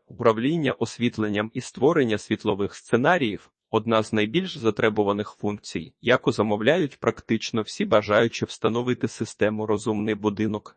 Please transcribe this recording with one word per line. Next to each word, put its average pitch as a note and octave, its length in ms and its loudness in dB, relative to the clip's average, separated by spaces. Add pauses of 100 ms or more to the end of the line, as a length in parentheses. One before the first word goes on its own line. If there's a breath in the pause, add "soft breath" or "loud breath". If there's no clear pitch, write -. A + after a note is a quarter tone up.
управління B2 640 0
освітленням A2 840 -2
і B2+ 80 -6
створення C3 560 2
світлових G2+ 580 -2
сценаріїв, B2+ 720 0 (220)
одна A2 320 2
з - 100 -6
найбільш D3+ 440 0
затребуваних G#2 720 0
функцій, G2+ 720 -8
яку B2+ 300 2
замовляють A2+ 680 0
практично - 640 -2
всі - 240 -6
бажаючі G#2+ 600 2
встановити A#2+ 600 -2
систему G#2+ 580 -2
«Розумний G#2+ 500 -2
будинок». G#2 600 -2